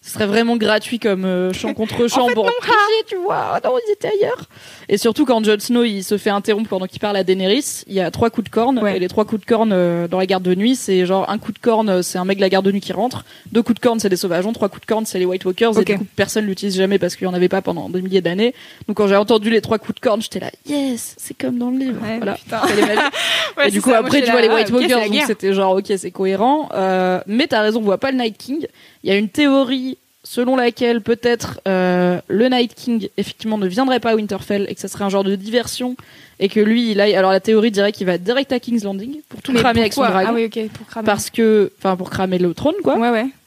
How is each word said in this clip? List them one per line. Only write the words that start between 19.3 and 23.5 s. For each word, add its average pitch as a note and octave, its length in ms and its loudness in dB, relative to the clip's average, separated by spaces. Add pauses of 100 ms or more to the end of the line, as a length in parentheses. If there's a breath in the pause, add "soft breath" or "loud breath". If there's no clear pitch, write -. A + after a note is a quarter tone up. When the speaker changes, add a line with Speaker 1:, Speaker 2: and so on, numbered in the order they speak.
Speaker 1:
les A3 100 4
trois A3 160 -2
coups - 160 -8
de - 100 -12
corne, A3+ 200 2
j'étais - 160 -10
là, - 100 -8 (180)
yes, C4+ 520 -4
c'est - 180 -14
comme B3+ 220 -4
dans A#3+ 100 -2
le B3+ 80 -2
livre. B3+ 240 -4
Speaker 2:
Ouais, A3 160 -6
Speaker 1:
Voilà. G#3 160 -4
Speaker 2:
putain. - 240 -10
Speaker 1:
Fallait - 240 0
ma - 140 0
vie. - 100 2
Speaker 2:
<laughs> C#4+ 60 0 (460 loud breath)